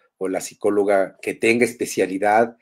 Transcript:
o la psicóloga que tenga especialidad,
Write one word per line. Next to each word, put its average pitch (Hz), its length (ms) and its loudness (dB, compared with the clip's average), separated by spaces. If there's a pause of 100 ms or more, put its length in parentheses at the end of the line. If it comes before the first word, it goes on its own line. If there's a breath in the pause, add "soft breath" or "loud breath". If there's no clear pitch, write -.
(180 soft breath)
o 92 100 -6
la 92 140 -4
psicóloga 101 800 0
que 98 120 -6
tenga 117 320 2
especialidad, 104 960 -2